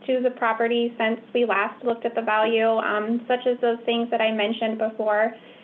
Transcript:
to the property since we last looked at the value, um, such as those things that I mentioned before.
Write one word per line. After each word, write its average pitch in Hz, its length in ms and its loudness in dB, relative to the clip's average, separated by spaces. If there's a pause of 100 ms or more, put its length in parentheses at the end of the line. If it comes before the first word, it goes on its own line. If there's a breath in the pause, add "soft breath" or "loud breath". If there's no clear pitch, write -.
to 254 140 0
the 247 120 2
property 233 640 0
since 226 240 0 (120)
we 240 120 2
last 214 400 -2
looked 233 200 -2
at 233 80 -2
the 226 80 -2
value, 220 460 2
um, 226 580 0
such 247 220 0
as 247 140 2
those 233 240 2
things 233 260 0
that 233 80 0
I 220 140 2
mentioned 220 440 0
before. 220 560 0 (300 loud breath)